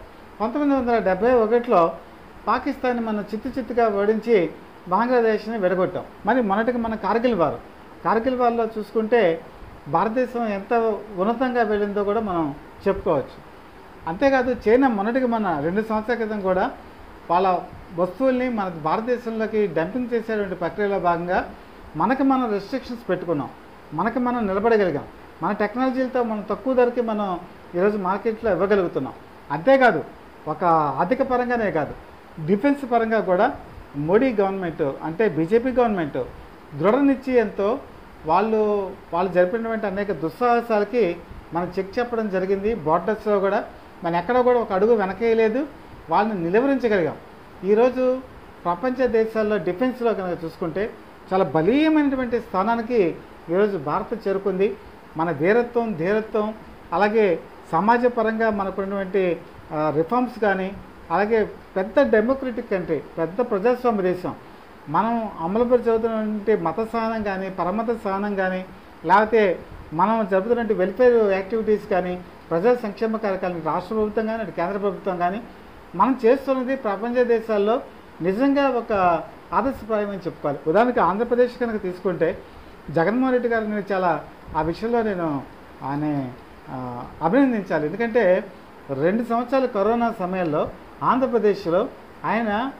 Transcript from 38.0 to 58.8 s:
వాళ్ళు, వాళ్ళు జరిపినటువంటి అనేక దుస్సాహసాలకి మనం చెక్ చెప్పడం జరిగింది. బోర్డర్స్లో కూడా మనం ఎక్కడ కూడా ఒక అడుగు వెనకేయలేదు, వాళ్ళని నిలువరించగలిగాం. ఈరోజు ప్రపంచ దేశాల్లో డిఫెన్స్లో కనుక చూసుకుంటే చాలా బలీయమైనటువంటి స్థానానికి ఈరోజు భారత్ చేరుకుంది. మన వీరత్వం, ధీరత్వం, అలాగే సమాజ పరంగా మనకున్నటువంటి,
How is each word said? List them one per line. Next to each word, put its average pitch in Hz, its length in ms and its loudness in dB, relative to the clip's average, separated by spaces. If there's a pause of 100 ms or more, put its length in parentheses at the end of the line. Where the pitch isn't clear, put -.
వాళ్ళు, 208 640 2 (240)
వాళ్ళు 175 180 0
జరిపినటువంటి 220 540 2
అనేక 196 260 -4
దుస్సాహసాలకి 208 1040 0 (360)
మనం 170 260 -4
చెక్ 190 200 -6
చెప్పడం 220 320 -2
జరిగింది. 196 440 0
బోర్డర్స్లో 196 640 0
కూడా 196 260 0 (400)
మనం 170 120 -2
ఎక్కడ 240 240 2
కూడా 247 180 4
ఒక 214 140 -2
అడుగు 208 220 4
వెనకేయలేదు, 226 720 2 (440)
వాళ్ళని 190 340 0
నిలువరించగలిగాం. 214 720 2 (480)
ఈరోజు 254 560 4 (440)
ప్రపంచ 254 420 0
దేశాల్లో 220 500 2
డిఫెన్స్లో 226 580 0
కనుక 180 300 -4
చూసుకుంటే 180 460 -6 (420)
చాలా 190 120 4
బలీయమైనటువంటి 254 960 2
స్థానానికి 226 760 0 (340)
ఈరోజు 196 280 2
భారత్ 180 500 -4
చేరుకుంది. 196 480 0 (400)
మన 165 140 0
వీరత్వం, 220 640 0
ధీరత్వం, 214 600 -2 (380)
అలాగే 202 460 4 (340)
సమాజ 233 340 4
పరంగా 220 440 0
మనకున్నటువంటి, 190 880 -2 (320)